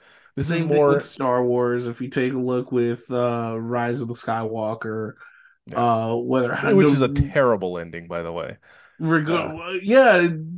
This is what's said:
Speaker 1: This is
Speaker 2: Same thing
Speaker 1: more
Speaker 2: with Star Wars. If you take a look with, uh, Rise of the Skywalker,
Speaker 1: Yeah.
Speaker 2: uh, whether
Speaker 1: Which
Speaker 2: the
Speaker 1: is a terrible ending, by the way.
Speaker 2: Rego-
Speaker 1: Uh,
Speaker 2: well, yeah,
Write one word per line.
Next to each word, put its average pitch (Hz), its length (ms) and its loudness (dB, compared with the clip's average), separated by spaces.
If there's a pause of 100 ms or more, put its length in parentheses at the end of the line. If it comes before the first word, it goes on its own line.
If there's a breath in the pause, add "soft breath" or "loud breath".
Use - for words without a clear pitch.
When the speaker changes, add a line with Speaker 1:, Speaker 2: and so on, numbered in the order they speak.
(360 soft breath)
Speaker 1:
This 139 120 -4
is 170 80 -2
Speaker 2:
Same 165 120 -2
thing 147 80 2
Speaker 1:
more 147 120 6
Speaker 2:
with 139 160 2
Star 123 400 0
Wars. 123 440 0
If 117 120 -10
you 127 80 -6
take 127 240 -2
a 135 60 -4
look 127 340 -4
with, 120 380 -2
uh, 117 500 -2
Rise 120 400 -4
of 117 80 -6
the 120 60 -8
Skywalker, 110 1000 -6 (520 loud breath)
Speaker 1:
Yeah. 95 120 -6 (280)
Speaker 2:
uh, 113 100 -2
whether 123 400 0 (180)
Speaker 1:
Which 190 120 8
Speaker 2:
the 143 60 6
Speaker 1:
is 135 100 4
a 127 60 4
terrible 123 720 2
ending, 85 300 -12
by 85 140 -4
the 82 100 -8
way. 82 240 -8 (440 soft breath)
Speaker 2:
Rego- 160 500 0
Speaker 1:
Uh, 156 60 -10
Speaker 2:
well, 175 260 -8
yeah, 202 460 6 (300)